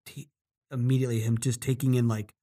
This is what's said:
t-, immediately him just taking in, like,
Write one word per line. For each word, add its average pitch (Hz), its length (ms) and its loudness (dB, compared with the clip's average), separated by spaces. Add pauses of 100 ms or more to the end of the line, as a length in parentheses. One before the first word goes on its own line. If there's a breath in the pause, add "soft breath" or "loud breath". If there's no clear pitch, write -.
t-, - 240 -18 (420)
immediately 127 500 0
him 113 160 2
just 120 240 -2
taking 131 320 0
in, 120 140 4
like, 107 360 -2